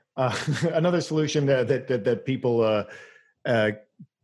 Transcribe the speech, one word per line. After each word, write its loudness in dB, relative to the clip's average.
uh, 0
<laughs> -2
another 2
solution 0
that, 2
that, 0
that, 0
that 0
people, 0
uh, 2
uh, 2